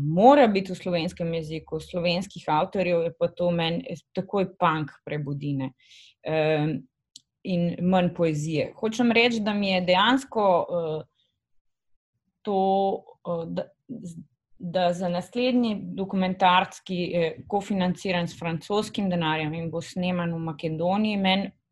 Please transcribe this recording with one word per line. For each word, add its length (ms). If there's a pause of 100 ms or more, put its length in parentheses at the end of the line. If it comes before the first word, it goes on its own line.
(140)
mora 340
biti 240
v 40
slovenskem 580
jeziku, 460
slovenskih 680
avtorjev, 540
je 160
pa 100
to 220
meni 460 (160)
takoj 460
punk 320 (140)
prebudi, 520
ne. 160 (500)
Em, 600 (600)
in 380
manj 340
poezije. 640
Hočem 360
reči, 280
da 140
mi 160
je 100
dejansko, 880
eh, 360 (1400)
to, 160 (680)
eh, 220
da, 180 (920)
da 340
za 160
naslednji 680 (180)
dokumentarc, 880
ki 100
je 540
kofinanciran 800
s 100
francoskim 680
denarjem 460
in 160
bo 100
sneman 540
v 40 (120)
Makedoniji, 680
meni 360 (200)